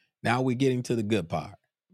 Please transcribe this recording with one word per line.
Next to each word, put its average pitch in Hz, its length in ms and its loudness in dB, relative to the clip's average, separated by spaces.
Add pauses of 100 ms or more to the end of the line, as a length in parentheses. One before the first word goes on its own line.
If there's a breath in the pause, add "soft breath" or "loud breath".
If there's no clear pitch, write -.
(220 soft breath)
now 117 200 2
we're 131 140 0
getting 127 280 2
to 123 100 0
the 113 80 0
good 104 260 0
part. - 260 -6 (400)